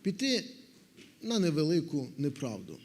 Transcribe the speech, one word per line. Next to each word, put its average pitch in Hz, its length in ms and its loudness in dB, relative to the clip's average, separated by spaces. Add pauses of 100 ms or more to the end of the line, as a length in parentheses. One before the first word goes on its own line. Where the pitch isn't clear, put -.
піти 247 420 0 (760)
на 226 160 0
невелику 156 720 2 (100)
неправду. 117 680 -4